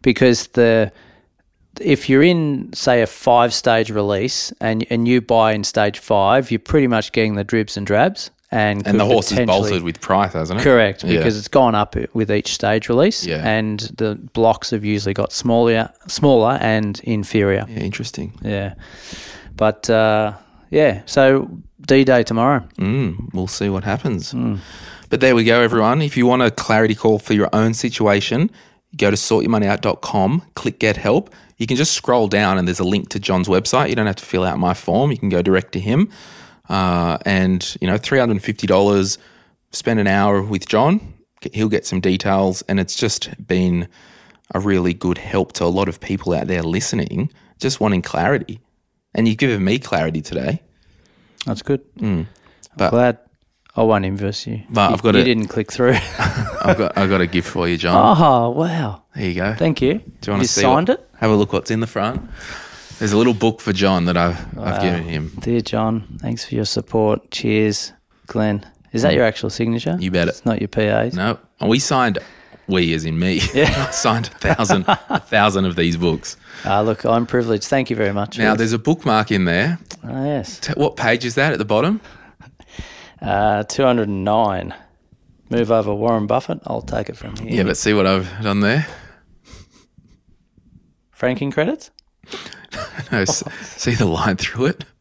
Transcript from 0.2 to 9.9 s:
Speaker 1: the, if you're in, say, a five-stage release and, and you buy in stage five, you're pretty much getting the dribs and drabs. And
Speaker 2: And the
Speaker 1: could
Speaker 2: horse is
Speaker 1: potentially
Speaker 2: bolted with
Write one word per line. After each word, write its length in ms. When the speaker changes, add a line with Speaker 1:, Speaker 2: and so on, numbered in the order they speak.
Speaker 1:
the, 420
if 280
you're 140
in, 500
say, 280
a 60
five-stage 840
release 680
and, 320
and 160
you 140
buy 320
in 100
stage 360
five, 520
you're 80
pretty 280
much 240
getting 240
the 80
dribs 340
and 100
drabs. 420
And 360
Speaker 2:
And 120
the 60
Speaker 1:
could 80
Speaker 2:
horse 140
is 100
Speaker 1:
potentially 320
Speaker 2:
bolted 140
with 180